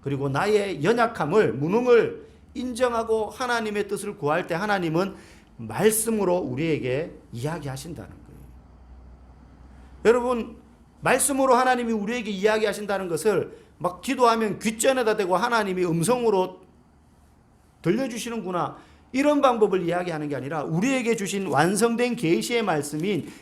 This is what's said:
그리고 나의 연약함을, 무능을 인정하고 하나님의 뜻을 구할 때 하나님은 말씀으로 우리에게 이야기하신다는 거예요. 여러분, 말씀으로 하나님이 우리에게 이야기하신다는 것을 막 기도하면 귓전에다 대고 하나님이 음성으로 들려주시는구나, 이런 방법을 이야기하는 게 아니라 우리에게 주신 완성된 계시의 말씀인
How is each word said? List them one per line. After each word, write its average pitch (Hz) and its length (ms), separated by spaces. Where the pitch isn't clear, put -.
그리고 139 260
나의 190 540
연약함을, 185 720
무능을 208 720
인정하고 226 760
하나님의 214 600
뜻을 202 280
구할 156 300
때 170 80
하나님은 185 600
말씀으로 180 840
우리에게 139 760
이야기하신다는 135 800
거예요. - 300
여러분, 240 500
말씀으로 262 540
하나님이 247 380
우리에게 220 380
이야기하신다는 202 760
것을 170 480
막 180 220
기도하면 226 580
귓전에다 226 580
대고 185 200
하나님이 202 480
음성으로 185 760
들려주시는구나, 202 920
이런 285 280
방법을 214 420
이야기하는 170 460
게 143 80
아니라 143 280
우리에게 226 520
주신 196 300
완성된 214 680
계시의 220 460
말씀인 160 680